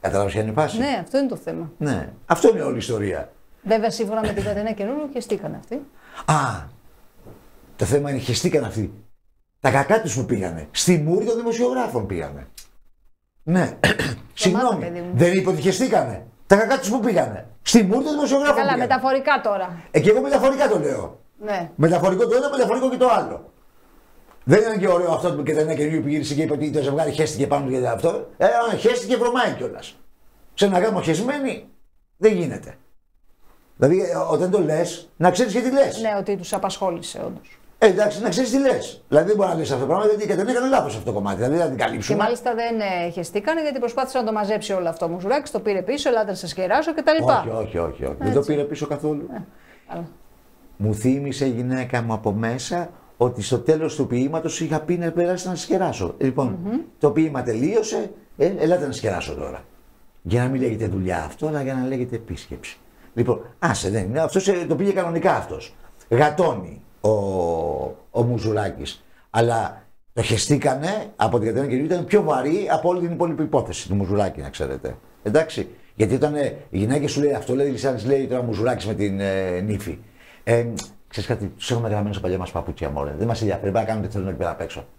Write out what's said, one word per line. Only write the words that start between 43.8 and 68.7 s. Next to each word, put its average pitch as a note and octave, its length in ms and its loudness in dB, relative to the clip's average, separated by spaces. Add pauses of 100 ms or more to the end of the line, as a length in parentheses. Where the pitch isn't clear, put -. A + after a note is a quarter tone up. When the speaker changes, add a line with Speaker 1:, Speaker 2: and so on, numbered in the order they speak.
Speaker 2:
να A#3+ 60 0
το A3 80 -2
μαζέψει G#3+ 400 -2
όλο F3+ 160 0
αυτό E3 160 -4
ο E3+ 40 -2
Μουζουράκης, G3 420 -2
το G#3 100 -4
πήρε G3+ 220 -2
πίσω, C#4 260 -2
«Ελάτε A3 220 2
να F#3 60 -4
σας E3+ 180 -10
κεράσω» B3+ 400 0
και D#4 80 -4
τα D4+ 100 4
λοιπά. D#4 280 4
Speaker 1:
Όχι, A#2+ 100 -6
όχι, A2 280 -4
όχι, D#2+ 260 -4
όχι. C2 140 -4
Δεν G#2 140 -2
το C#3+ 60 4
Speaker 2:
Έτσι. C#3+ 120 0
Speaker 1:
πήρε D3 140 0
πίσω D3 220 -6
καθόλου. D3+ 500 -4
Speaker 2:
Ε, - 20 -8 (500)
καλά. E3+ 200 -10 (680)
Speaker 1:
Μου G#2 180 0
θύμισε C3+ 520 0
η C3 40 2
γυναίκα B2 520 -2
μου A2+ 100 -2
από G#2+ 200 -2
μέσα B2+ 580 -2 (260)
ότι B2 260 0
στο B2+ 160 0
τέλος D#3 360 2
του C#3+ 120 -2
ποίηματος D#3 540 -2
είχα D#3 200 -2
πει E3+ 160 -2
να E3+ 140 -2
περάσει F3+ 380 0
να F3+ 60 -4
σας - 120 -8
κεράσω. B2+ 520 -2
Λοιπόν, B2 460 0
Speaker 2:
Μμμ. A#3 140 -2 (200)
Speaker 1:
το D3 120 4
ποίημα D3 320 0
τελείωσε, D3+ 680 0 (260)
ε, F3 220 2
«Ελάτε D#3+ 280 2
να C3 60 -6
σας - 80 -8
κεράσω E2+ 340 -4
τώρα». C#2+ 300 -10 (580)
Για A#2 200 2
να B2+ 60 0
μην C3 120 -2
λέγεται A2+ 260 -2
δουλειά F#2 380 -2
αυτό, D#2 220 -8
αλλά D3+ 160 -2
για C3 120 -4
να B2+ 120 -2
λέγεται B2 300 -4
επίσκεψη. - 600 -12 (360)
Λοιπόν, A#2 260 2 (180)
άσε, A#2+ 320 0
δεν G#2 140 0
είναι. A#2+ 160 -2
Αυτός, F#3+ 280 0
ε, F3+ 200 0
το - 80 2
πήγε G3 160 0
κανονικά F3 440 0
αυτός. - 380 -8 (340)
Γατώνει C#3 720 2 (200)
ο, G#2 100 4 (1000)
ο A#2+ 120 0
Μουζουράκης. G#2+ 800 -2 (260)